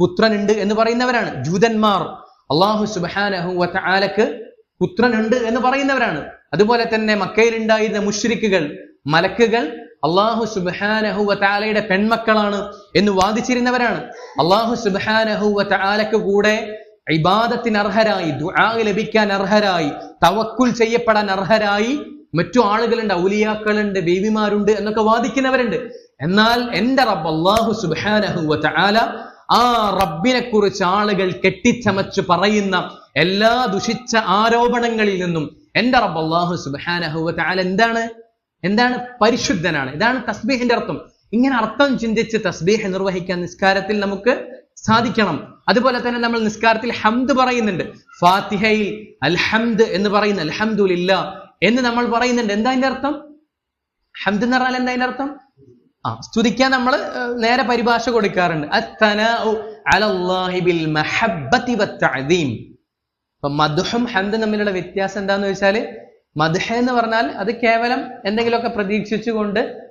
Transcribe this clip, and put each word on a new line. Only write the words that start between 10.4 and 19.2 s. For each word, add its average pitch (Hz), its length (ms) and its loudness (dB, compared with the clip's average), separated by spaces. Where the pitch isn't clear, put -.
സുബ്ഹാനഹു 208 800 -2
വ 202 100 0
തആലയുടെ 202 460 0
പെൺമക്കളാണ് 208 920 0
എന്ന് 202 160 4
വാദിച്ചിരുന്നവരാണ്. 233 920 0
അള്ളാഹു 220 340 2
സുബ്ഹാനഹു 214 720 0
വ 196 40 2
തആലക്ക് 202 540 0
കൂടെ 208 600 0
ഇബാദത്തിന് 214 680 2
അർഹരായി, 202 520 0
ദുആ 165 420 2
ലഭിക്കാൻ 214 600 0